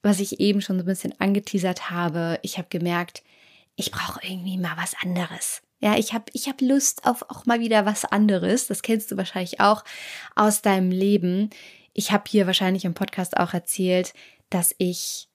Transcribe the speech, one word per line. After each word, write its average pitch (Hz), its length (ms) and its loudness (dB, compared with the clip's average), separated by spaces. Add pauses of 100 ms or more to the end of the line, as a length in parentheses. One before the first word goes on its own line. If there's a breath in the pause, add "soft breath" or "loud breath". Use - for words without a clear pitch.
was 202 180 4
ich 196 200 -6
eben 202 220 4
schon 185 160 -2
so 180 60 -2
ein 175 40 -2
bisschen - 320 -4
angeteasert 190 680 0
habe, 165 540 -2
ich - 140 -8
habe 180 120 -10
gemerkt, 175 540 -4 (520 soft breath)
ich - 160 -4
brauche - 340 -8
irgendwie 185 320 -6
mal 165 200 -4
was 175 240 -6
anderes. 175 600 -4 (180)
Ja, 208 180 4
ich 220 160 -2
hab, 220 200 -6
ich - 140 -4
hab 269 140 -4
Lust 269 440 2
auf - 240 0
auch - 160 -12
mal 233 140 4
wieder 214 260 4
was 208 200 0
anderes. 202 640 4
Das - 140 -4
kennst 220 300 0
du 196 60 -4
wahrscheinlich 180 420 -6
auch 208 240 4 (520 loud breath)
aus 214 260 4
deinem 190 300 4
Leben. 196 580 2 (440 loud breath)
Ich - 180 -2
hab 208 160 2
hier 202 200 4
wahrscheinlich 185 380 0
im 175 80 0
Podcast - 440 -4
auch 175 160 -2
erzählt, 180 600 -2 (360 loud breath)
dass 175 280 0
ich - 580 -4